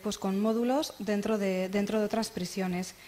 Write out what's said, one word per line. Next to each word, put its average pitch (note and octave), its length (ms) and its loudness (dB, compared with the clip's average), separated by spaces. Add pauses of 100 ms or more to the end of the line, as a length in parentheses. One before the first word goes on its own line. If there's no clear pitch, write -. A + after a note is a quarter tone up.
pues G#3 160 -4
con G3 200 0
módulos A#3+ 600 2
dentro G#3 400 0
de, F#3 300 0
dentro G3+ 280 0
de G#3+ 80 4
otras A3 240 0
prisiones. F#3 640 -4 (140)